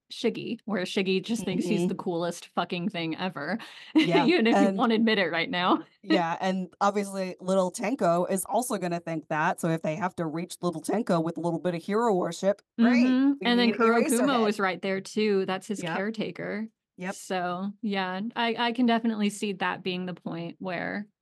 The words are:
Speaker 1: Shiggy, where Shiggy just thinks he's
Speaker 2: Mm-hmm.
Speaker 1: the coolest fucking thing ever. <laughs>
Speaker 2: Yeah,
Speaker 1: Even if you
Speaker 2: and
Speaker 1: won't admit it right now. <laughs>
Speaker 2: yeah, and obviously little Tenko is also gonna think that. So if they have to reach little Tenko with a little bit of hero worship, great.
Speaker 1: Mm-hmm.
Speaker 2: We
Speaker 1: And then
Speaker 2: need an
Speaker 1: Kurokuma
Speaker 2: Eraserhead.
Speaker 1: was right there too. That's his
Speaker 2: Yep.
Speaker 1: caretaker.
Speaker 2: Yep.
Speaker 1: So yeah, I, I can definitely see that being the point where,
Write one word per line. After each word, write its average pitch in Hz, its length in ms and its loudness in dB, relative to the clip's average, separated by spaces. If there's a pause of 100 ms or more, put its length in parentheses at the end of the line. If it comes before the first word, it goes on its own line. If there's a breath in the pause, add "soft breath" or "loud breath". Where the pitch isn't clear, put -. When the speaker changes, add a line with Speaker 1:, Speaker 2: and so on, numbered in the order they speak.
(120)
Speaker 1:
Shiggy, - 540 -4
where 196 180 -2
Shiggy 190 400 0
just 226 220 -4
thinks 180 200 -2
he's 170 160 0
Speaker 2:
Mm-hmm. 180 80 2
Speaker 1:
the 190 60 -2
coolest 170 600 -4
fucking 175 340 -4
thing 165 280 -4
ever. 170 420 -6 (180)
<laughs> - 180 -20
Speaker 2:
Yeah, 302 300 4
Speaker 1:
Even 240 220 4
if 226 120 6
you 196 100 6
Speaker 2:
and 190 80 0
Speaker 1:
won't 233 160 2
admit 220 260 4
it 170 120 2
right 165 180 -2
now. 185 340 2 (100)
<laughs> - 100 -20
Speaker 2:
yeah, 170 380 0
and 185 280 -2 (120)
obviously 196 580 0
little 185 320 2
Tenko 185 600 0
is 190 140 -2
also 226 340 -2
gonna 170 200 -2
think 165 300 -6
that. 160 320 0
So 175 80 0
if 160 140 0
they 156 120 -2
have 180 200 -4
to 170 100 -4
reach 165 360 -6
little 165 200 -4
Tenko 185 420 0
with 165 140 -4
a 160 40 -6
little 165 180 -2
bit 175 160 -2
of 165 80 -8
hero 220 320 0
worship, 180 480 -2 (160)
great. 240 260 6
Speaker 1:
Mm-hmm. 262 260 4 (100)
Speaker 2:
We - 60 -6
Speaker 1:
And 240 120 4
then 240 80 6
Speaker 2:
need 208 80 2
an 240 60 0
Speaker 1:
Kurokuma 233 480 4
Speaker 2:
Eraserhead. 240 140 2
Speaker 1:
was 208 160 0
right 185 220 -2
there 190 200 -2
too. 202 440 2
That's 190 220 -4
his 196 160 -6
Speaker 2:
Yep. 165 120 -4
Speaker 1:
caretaker. 202 720 -4 (300)
Speaker 2:
Yep. 185 160 -6
Speaker 1:
So 180 580 -2 (120)
yeah, 190 380 -2 (140)
I, 233 220 0
I 240 140 0
can 240 160 2
definitely 226 420 2
see 208 240 -4
that 185 300 -4
being 180 240 -4
the 180 80 -6
point 170 440 -8
where, 190 460 -6 (160)